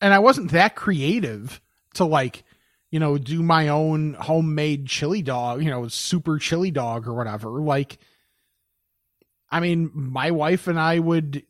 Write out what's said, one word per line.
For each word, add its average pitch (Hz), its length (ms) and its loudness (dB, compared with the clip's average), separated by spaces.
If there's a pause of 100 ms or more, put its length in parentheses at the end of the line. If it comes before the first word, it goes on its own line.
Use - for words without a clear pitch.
and 202 120 4
I 196 60 10
wasn't 226 340 4
that 185 240 4
creative 139 840 -2 (340)
to, 185 100 2
like, 143 400 0 (460)
you 156 100 0
know, 147 180 2
do 147 240 -2
my 160 260 4
own 156 460 0
homemade 151 720 0
chili 170 360 -2
dog, 123 400 -4
you 156 80 0
know, 123 180 -4
super 156 500 -2
chili 175 320 -2
dog 117 380 -4
or 117 60 -6
whatever. 110 460 -6
Like, 143 380 -2 (1500)
I 170 100 -2
mean, 170 340 0
my 135 380 -4
wife 165 360 0
and 170 100 0
I 165 200 2
would 165 500 0